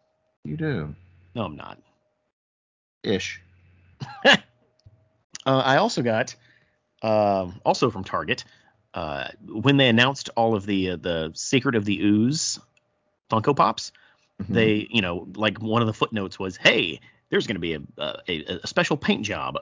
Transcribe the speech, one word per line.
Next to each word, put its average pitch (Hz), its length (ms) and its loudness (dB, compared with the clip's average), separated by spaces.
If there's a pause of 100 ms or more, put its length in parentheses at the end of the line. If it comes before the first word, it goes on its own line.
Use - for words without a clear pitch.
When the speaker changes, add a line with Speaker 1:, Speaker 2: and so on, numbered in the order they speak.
(440)
Speaker 1:
You 151 140 -8
do. 101 360 -4 (400)
Speaker 2:
No, 110 120 -4
I'm 73 100 -12
not. 78 220 -16 (1200)
Speaker 1:
Ish. - 380 -4 (840)
Speaker 2:
<laughs> - 20 2 (1160)
Uh, 131 140 4
I 131 200 4
also 196 240 0
got, 120 340 -2 (640)
uh, 104 480 2 (140)
also 147 260 2
from 98 140 -6
Target, - 400 -4 (500)
uh, 73 340 -6 (200)
when 110 280 2
they 135 120 6
announced 123 480 4
all 113 180 2
of 98 120 -2
the, 95 240 0
uh, 87 60 -4
the 82 380 -4
Secret 135 400 0
of 101 100 0
the 101 160 -2
Ooze 107 600 2 (720)
Funko 113 260 2
Pops, - 360 2 (480)
Speaker 1:
Mm-hmm. 98 140 -4
Speaker 2:
they, 110 360 2
you 117 120 2
know, 87 340 -4
like, 107 220 0
one 110 240 0
of 113 40 2
the 110 60 0
footnotes 98 460 -4
was, 95 180 -6
"Hey, 123 440 0 (280)
there's 170 180 0
gonna 107 120 -4
be 82 160 -4
a, 73 60 -6 (180)
uh, 73 180 -6 (100)
a, 87 360 -6
a - 40 -12
special 165 300 0
paint - 280 -2
job 73 380 -6